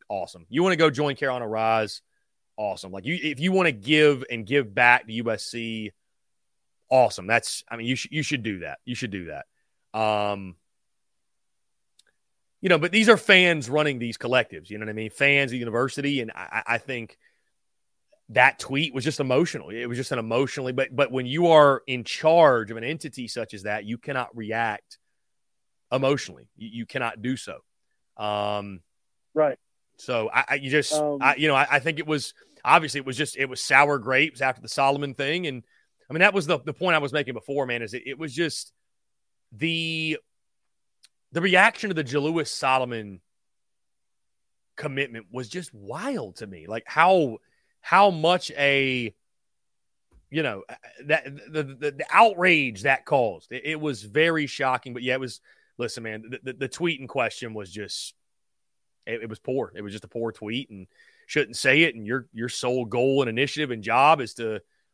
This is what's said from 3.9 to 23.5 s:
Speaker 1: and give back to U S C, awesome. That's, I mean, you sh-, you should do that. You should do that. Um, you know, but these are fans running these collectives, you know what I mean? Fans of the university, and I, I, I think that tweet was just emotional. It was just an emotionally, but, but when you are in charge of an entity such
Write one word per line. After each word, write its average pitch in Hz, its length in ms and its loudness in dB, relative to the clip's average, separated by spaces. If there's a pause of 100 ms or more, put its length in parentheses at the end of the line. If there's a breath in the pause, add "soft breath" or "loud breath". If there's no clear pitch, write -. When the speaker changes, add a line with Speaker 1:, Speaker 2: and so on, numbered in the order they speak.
Speaker 1:
and 113 160 -8
give 113 300 0
back 123 320 6
to 110 60 -14
U 113 180 -4
S 107 140 -4
C, 113 480 -8 (960)
awesome. 113 380 4
That's, - 400 0
I 117 80 -10
mean, 117 100 -8
you 127 80 0
sh-, - 160 -8
you 147 140 -4
should 135 180 -4
do 104 180 -6
that. 73 240 -10
You 120 120 -8
should 110 160 -8
do 92 140 -8
that. - 720 -14
Um, 104 580 -2 (2000)
you 185 80 -2
know, 170 100 6
but 165 120 0
these 214 180 4
are 220 80 10
fans 175 540 4
running 147 300 0
these 117 180 -6
collectives, 110 500 -2
you 104 100 -10
know 107 80 -8
what 107 40 -8
I 107 40 -6
mean? 110 160 -8
Fans 139 400 2
of - 20 -6
the 127 60 -4
university, 127 640 -2
and 110 100 -10
I, - 340 -8
I, 117 80 0
I 117 40 -2
think 120 380 -10 (1120)
that 127 280 4
tweet 139 340 -4
was 127 120 -6
just 147 160 -2
emotional. 131 500 0
It 117 160 -8
was 120 100 -6
just 127 140 -6
an 131 80 -2
emotionally, 127 540 -2
but, 131 220 -2
but 123 180 0
when 127 140 -2
you 160 220 2
are 147 380 10
in 127 160 -4
charge 143 680 6
of 113 40 -8
an 113 60 -10
entity 127 460 -8
such 110 260 -8